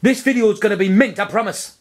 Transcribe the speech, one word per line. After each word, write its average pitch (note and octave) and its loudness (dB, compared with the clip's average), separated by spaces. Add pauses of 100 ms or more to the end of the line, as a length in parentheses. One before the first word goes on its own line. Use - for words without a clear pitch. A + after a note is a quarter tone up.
This B3+ 2
video's A3+ 0
gonna G3+ 0
be F#3+ 0
mint, G3 2
I G3+ -2
promise. G3+ -6